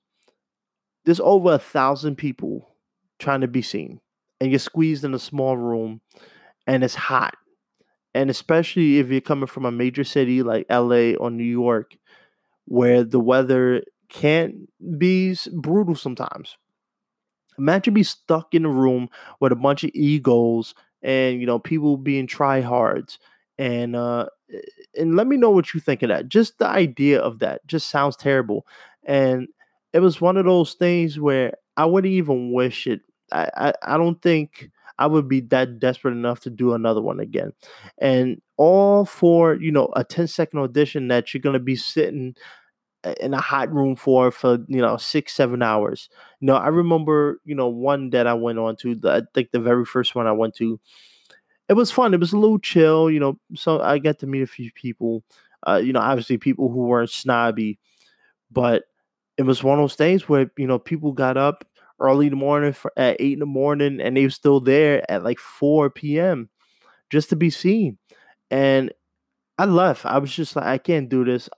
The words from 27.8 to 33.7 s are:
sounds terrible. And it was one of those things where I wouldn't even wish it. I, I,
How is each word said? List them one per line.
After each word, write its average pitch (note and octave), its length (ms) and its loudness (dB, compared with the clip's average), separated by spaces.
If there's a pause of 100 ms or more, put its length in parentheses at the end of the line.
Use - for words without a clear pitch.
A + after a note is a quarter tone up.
sounds C#3+ 260 -2
terrible. B2+ 500 -2 (380)
And C3 440 0 (460)
it E3 60 4
was F3 220 2
one F3+ 160 4
of F#3+ 80 2
those F3+ 280 2
things E3+ 460 -2
where C3+ 340 0 (240)
I D3+ 80 2
wouldn't F#3+ 280 2
even C3+ 380 0
wish B2 360 -2
it. A2 140 -4 (300)
I, D#2+ 240 -2
I, - 180 -2 (200)